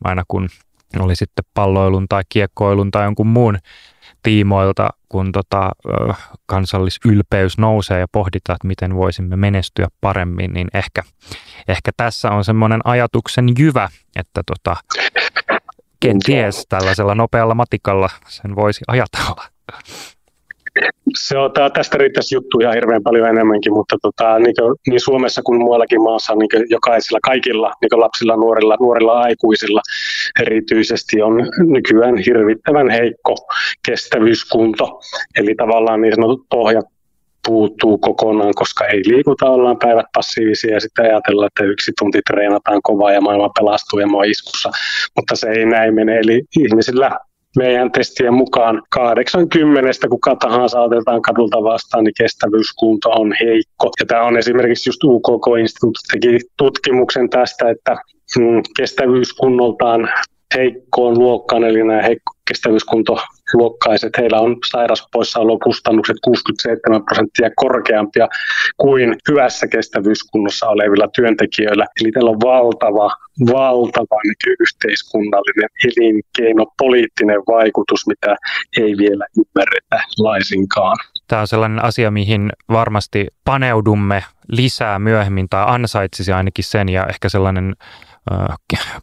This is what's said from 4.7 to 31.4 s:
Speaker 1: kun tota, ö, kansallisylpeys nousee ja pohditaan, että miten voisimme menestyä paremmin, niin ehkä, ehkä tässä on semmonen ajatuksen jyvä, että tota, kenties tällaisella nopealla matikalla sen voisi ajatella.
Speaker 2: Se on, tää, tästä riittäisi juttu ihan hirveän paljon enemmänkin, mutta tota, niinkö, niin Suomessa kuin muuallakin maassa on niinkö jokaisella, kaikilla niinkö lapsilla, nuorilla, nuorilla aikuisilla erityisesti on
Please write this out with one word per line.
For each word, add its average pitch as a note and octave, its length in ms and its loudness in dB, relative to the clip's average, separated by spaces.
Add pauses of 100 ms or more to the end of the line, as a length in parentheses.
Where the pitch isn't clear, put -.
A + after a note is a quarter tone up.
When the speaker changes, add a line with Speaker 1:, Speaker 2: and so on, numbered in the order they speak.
Speaker 1:
kun F#2+ 220 -4
tota, F#2+ 400 -4 (160)
ö, - 260 -4 (320)
kansallisylpeys F#2+ 1120 0
nousee G#2+ 420 0
ja F2+ 120 -4
pohditaan, F#2 440 -4
että F#2+ 120 -8
miten F#2 280 -4
voisimme F#2 400 -2
menestyä F#2+ 520 -2 (140)
paremmin, F#2 520 -4
niin F2+ 200 -6
ehkä, G2 300 -6 (640)
ehkä - 300 -4
tässä A#2 340 -4
on G#2 120 0
semmonen A2 400 0
ajatuksen B2 640 0 (100)
jyvä, B2+ 300 2 (260)
että - 300 -8
tota, - 300 -6 (1200)
kenties A2 720 0
tällaisella F#2+ 460 0
nopealla A#2 400 0
matikalla G2 540 -2 (180)
sen G2+ 280 -12
voisi G#2 320 -2
ajatella. - 560 -4 (1700)
Speaker 2:
Se - 200 -4
on, C3+ 160 0
tää, C#3+ 160 2
tästä D3 280 -2
riittäisi C3+ 380 0
juttu B2+ 240 -2
ihan A#2 140 2
hirveän A2+ 300 0
paljon A#2 260 2
enemmänkin, G#2+ 440 0
mutta G#2+ 280 -2
tota, A2+ 380 0
niinkö, A#2+ 220 2 (260)
niin B2 120 2
Suomessa B2+ 440 -2
kuin A#2+ 160 2
muuallakin A#2 440 2
maassa A2+ 300 0
on G#2+ 60 2
niinkö A2 300 2
jokaisella, A2+ 540 0
kaikilla A2+ 480 -2 (100)
niinkö A#2 180 2
lapsilla, A2+ 360 2
nuorilla, A2 440 4
nuorilla A#2 400 4
aikuisilla A2 640 0 (600)
erityisesti A2 800 0
on A2 120 2 (240)